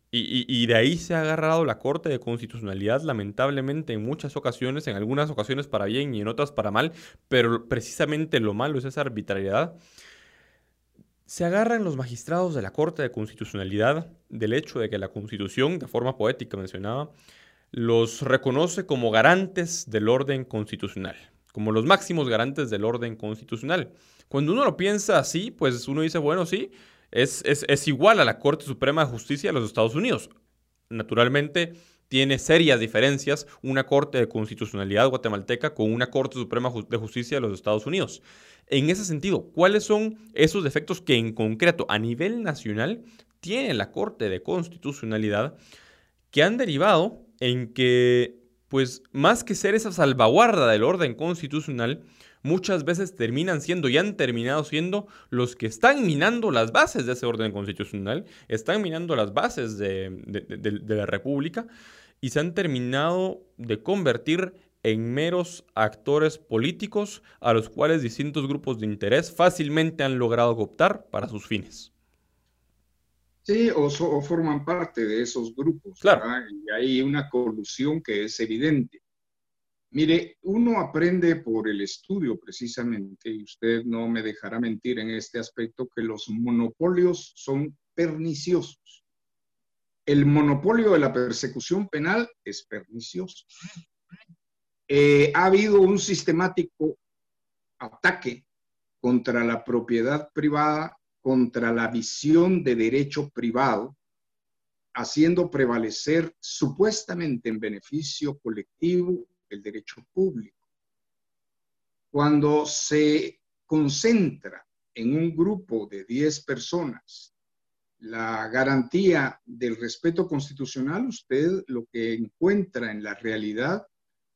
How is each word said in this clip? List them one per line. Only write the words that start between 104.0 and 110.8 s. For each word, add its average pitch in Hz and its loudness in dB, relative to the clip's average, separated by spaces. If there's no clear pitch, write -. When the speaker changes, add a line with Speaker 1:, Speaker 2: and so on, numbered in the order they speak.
Speaker 2:
haciendo 165 2
prevalecer 135 0
supuestamente 165 -2
en 110 -4
beneficio 139 -8
colectivo 175 -2
el 101 -12
derecho 107 -14
público. 151 -4